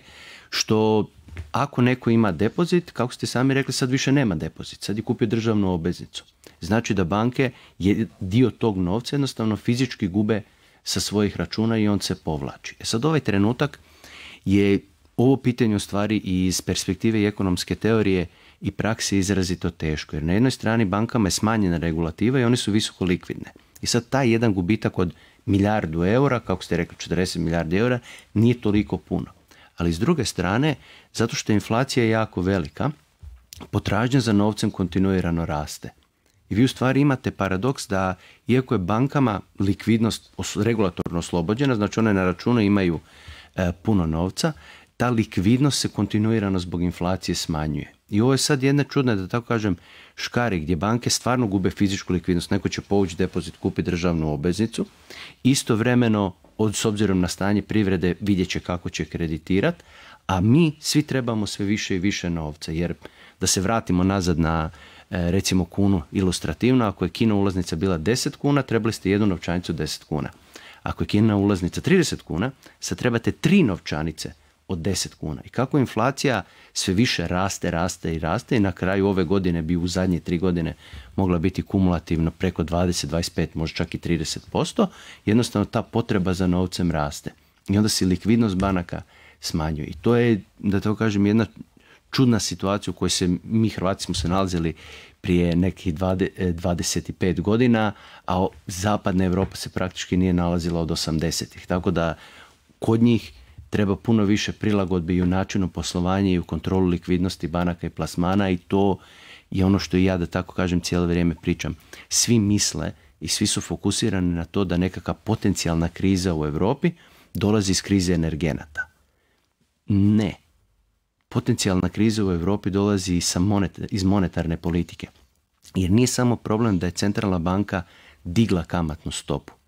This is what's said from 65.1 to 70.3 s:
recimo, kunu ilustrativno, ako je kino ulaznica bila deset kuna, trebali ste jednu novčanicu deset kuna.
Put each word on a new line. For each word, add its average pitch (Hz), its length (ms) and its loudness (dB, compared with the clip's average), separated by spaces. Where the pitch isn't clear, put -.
recimo, 92 340 0
kunu 98 360 2
ilustrativno, 98 720 0
ako 95 200 -2
je 87 40 -2
kino 110 260 0
ulaznica 92 400 0
bila 90 220 0
deset 113 380 -2
kuna, 143 260 0
trebali 113 320 -2
ste - 180 -2
jednu 104 160 4
novčanicu 87 460 -2
deset 78 300 -6
kuna. - 260 -6